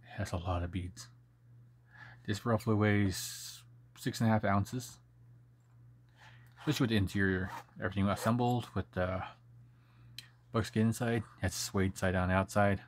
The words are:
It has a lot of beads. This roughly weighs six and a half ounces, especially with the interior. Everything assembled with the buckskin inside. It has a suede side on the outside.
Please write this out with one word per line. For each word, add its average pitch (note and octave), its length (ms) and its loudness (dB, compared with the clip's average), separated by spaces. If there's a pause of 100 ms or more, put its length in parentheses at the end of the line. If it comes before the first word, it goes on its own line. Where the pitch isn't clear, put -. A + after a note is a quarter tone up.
It - 180 -12
has F#2+ 120 -4
a F#2 60 -2
lot F2 240 -2
of F2 80 -6
beads. F2+ 380 -8 (1160)
This G#2 200 -4
roughly A2+ 280 2
weighs G#2 880 0 (360)
six - 200 -6
and A2+ 120 4
a - 20 6
half G#2+ 140 2
ounces, G2+ 500 -2 (1600)
especially - 260 2
with A2+ 60 2
the A2+ 60 4
interior. F#2+ 540 2 (280)
Everything F#2+ 300 0
assembled A#2+ 680 0
with - 180 -4
the F#2 300 -2 (1300)
buckskin A2 340 0
inside. A2+ 320 0
It - 240 -8
has F#2 100 -2
a - 60 -8
suede F#2+ 400 -2
side F#2+ 160 0
on F2+ 160 2
the F#2 40 4
outside. G2 540 2